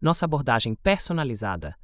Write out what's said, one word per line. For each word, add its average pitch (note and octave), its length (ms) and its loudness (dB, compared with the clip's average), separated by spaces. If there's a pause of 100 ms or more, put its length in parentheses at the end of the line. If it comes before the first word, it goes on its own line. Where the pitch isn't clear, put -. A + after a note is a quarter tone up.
nossa E3 240 2
abordagem B2+ 500 0
personalizada A2+ 1080 -2